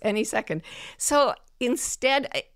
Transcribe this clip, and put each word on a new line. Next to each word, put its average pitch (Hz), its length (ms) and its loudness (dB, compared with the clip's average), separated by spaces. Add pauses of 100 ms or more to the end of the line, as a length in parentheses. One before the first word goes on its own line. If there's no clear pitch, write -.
any 214 200 0
second. 214 380 -4 (380)
So 285 340 4 (260)
instead, 254 840 0 (120)